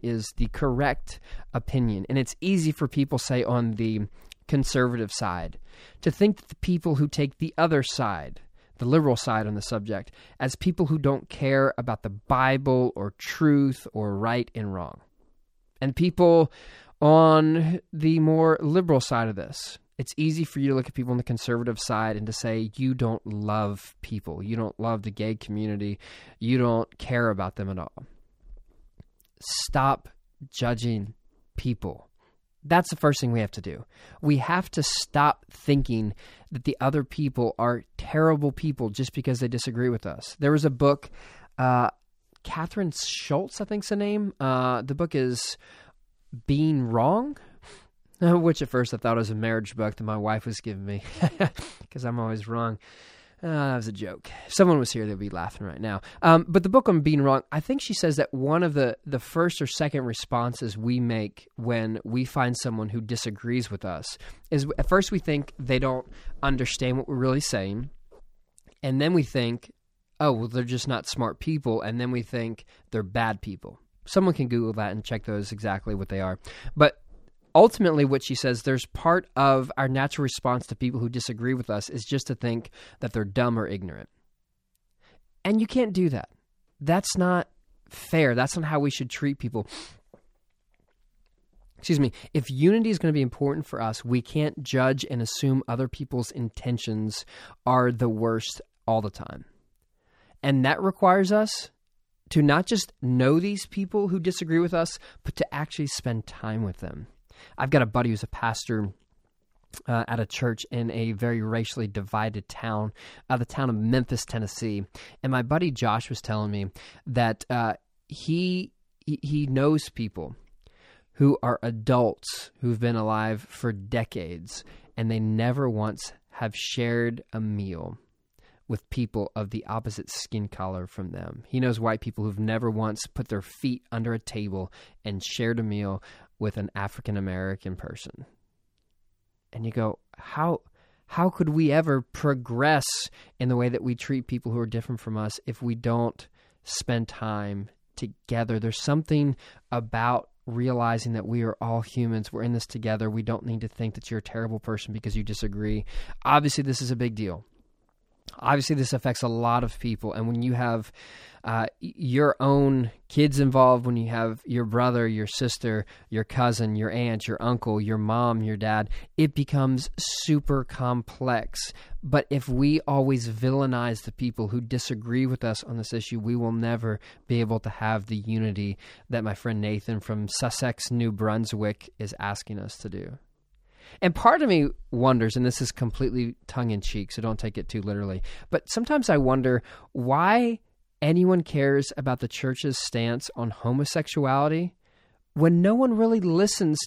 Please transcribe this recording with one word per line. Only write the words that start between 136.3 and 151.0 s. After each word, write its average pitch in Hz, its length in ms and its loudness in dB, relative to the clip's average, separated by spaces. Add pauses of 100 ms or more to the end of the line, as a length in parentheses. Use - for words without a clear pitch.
with 107 180 -2
an 101 180 -4
African-American 95 1040 -4
person. - 500 -14 (1300)
And 113 120 -8
you 113 60 -4
go, 110 300 -2 (180)
"How, - 440 -2 (440)
how 175 240 2
could 170 180 0
we 151 240 4
ever 147 300 4
progress 135 800 2 (540)
in 123 100 0
the 127 80 4
way 123 120 2
that 120 160 -2
we 123 100 0
treat 131 320 -4
people 120 260 -4
who 120 60 0
are 117 80 0
different 113 340 -6
from 110 160 -6
us 107 300 -4
if 120 160 -8
we 120 120 -2
don't 117 520 -2 (380)
spend - 440 -4
time 104 640 -6 (240)
together?" 113 640 -4
There's 110 240 -4
something 147 540 2 (340)
about 117 580 -2 (160)
realizing 120 680 0